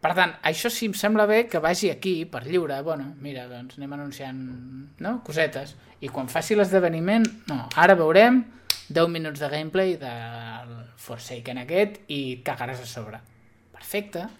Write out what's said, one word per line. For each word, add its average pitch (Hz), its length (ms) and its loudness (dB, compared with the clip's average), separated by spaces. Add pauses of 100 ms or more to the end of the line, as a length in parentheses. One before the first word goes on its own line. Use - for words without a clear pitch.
Per 160 100 2
tant, 175 200 2 (100)
això 165 260 0
sí 226 160 -4
em 202 80 0
sembla 214 320 4
bé 220 220 4
que 175 120 -2
vagi 175 300 2
aquí 165 360 -2
per 120 200 -10
lliure. 147 380 0
Bueno, 147 380 -4
mira, 135 260 -10
doncs 123 300 -16
anem 143 160 -12
anunciant, 139 460 -10 (600)
no? 226 240 -6
Cosetes. 147 520 -4 (260)
I 139 80 -8
quan 131 180 -6
faci 165 280 0
l'esdeveniment, 185 680 4 (220)
no, 120 280 -6
ara 180 200 10
veurem 202 480 8 (460)
deu 165 180 4
minuts 160 320 -6
de 147 100 -2
gameplay 160 480 0
del 117 760 -12 (240)
Forsaken 120 600 -12
aquest 180 500 0
i 139 240 -6
et 123 120 -14
cagaràs 127 360 -6
a 120 40 -16
sobre. 110 340 -12 (520)
Perfecte. 202 560 -8 (120)